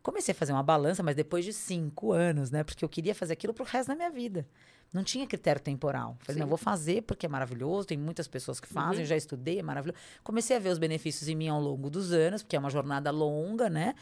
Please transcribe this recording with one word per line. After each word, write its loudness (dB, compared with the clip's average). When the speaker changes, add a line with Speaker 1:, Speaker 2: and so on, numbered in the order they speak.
Speaker 1:
Comecei -2
a 2
fazer 0
uma 2
balança, 4
mas 2
depois 0
de -6
cinco -2
anos, 4
né? 2
Porque -4
eu 0
queria -2
fazer -2
aquilo -2
pro -6
resto 0
da 0
minha -2
vida. -4
Não -2
tinha -2
critério 2
temporal. -2
Falei, -6
Speaker 2:
Sim. 0
Speaker 1:
"Não, 0
vou 4
fazer 0
porque -4
é -4
maravilhoso, -2
tem -2
muitas -4
pessoas -8
que -18
fazem, 0
Speaker 2:
Uhum. -2
Speaker 1:
já 4
estudei, -2
é -6
maravilhoso." -6
Comecei 2
a 2
ver 0
os 4
benefícios 0
em -2
mim 0
ao 2
longo -2
dos -2
anos, 4
porque -2
é 2
uma 0
jornada 0
longa, 0
né? 0